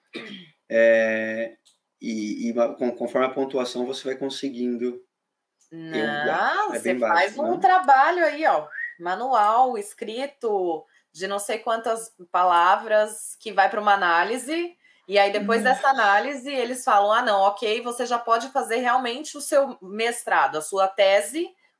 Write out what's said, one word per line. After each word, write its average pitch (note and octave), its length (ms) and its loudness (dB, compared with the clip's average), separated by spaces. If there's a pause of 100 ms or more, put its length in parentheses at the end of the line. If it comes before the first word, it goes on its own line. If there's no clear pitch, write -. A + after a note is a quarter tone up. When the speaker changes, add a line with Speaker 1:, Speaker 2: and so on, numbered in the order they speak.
(680)
Speaker 1:
É, A2+ 880 2 (420)
e, A2 500 -6
e A2+ 40 -4 (240)
com-, B2 140 -2
conforme B2+ 360 -2
a C3 40 -10
pontuação, B2+ 540 -4
você C3+ 200 -8
vai C3 100 -6
conseguindo. B2 880 -6 (680)
Eu E3 60 -18
Speaker 2:
Não, D#3 540 -4
Speaker 1:
acho. D#4 440 -2
É - 40 -6
Speaker 2:
você B2 140 -2
Speaker 1:
bem B2+ 60 -4
Speaker 2:
faz D#3 360 0
Speaker 1:
baixo, C#4 60 -8
Speaker 2:
um E4 140 -2
Speaker 1:
não? - 40 -4
Speaker 2:
trabalho F4 640 4
aí, D4 220 0
ó, D#3+ 220 2 (320)
manual, A3+ 760 2
escrito, G#3 1080 -4 (260)
de E3+ 160 -8
não G3+ 120 -4
sei G#3+ 180 -4
quantas A3+ 580 -4 (160)
palavras, G3+ 1120 2
que A3 100 -10
vai G3 180 4
pra G#3+ 120 -4
uma G#3 120 4
análise. A3 840 0 (320)
E G3 100 -2
aí, G3+ 140 4
depois G#3 300 0
Speaker 1:
Hum. - 20 -2
Speaker 2:
dessa B3+ 240 2
análise, B3 640 2
eles B3+ 320 -4
falam, G#3 280 4
"Ah, A#3 100 4
não, G#3+ 200 2
ok, G#3 400 0
você A#3+ 240 -6
já A#3 140 -2
pode A#3+ 300 0
fazer A#3 280 -2
realmente B3+ 600 -2
o C#4+ 40 -12
seu C#4 400 0
mestrado, F#3+ 760 -2
a D#3 40 -4
sua F#3+ 260 0
tese, G#3 600 2 (300)